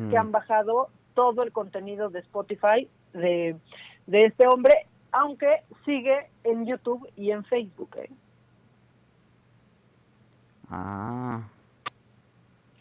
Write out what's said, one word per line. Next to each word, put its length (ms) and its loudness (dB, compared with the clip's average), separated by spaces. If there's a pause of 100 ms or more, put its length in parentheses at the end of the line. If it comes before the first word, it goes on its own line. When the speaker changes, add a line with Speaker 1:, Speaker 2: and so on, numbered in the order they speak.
Speaker 1:
que 80 0
Speaker 2:
Mm. 20 4
Speaker 1:
han 120 -2
bajado 580 0 (240)
todo 300 2
el 80 -8
contenido 580 -8
de 120 -12
Spotify 680 0 (240)
de, 420 -2 (520)
de 180 6
este 220 4
hombre, 400 6 (240)
aunque 500 0 (240)
sigue 420 -2 (160)
en 220 -2
YouTube 500 -6
y 140 -6
en 160 -4
Facebook, 520 -6
¿eh? 120 -12 (2500)
Speaker 2:
Ah. 720 -8 (1400)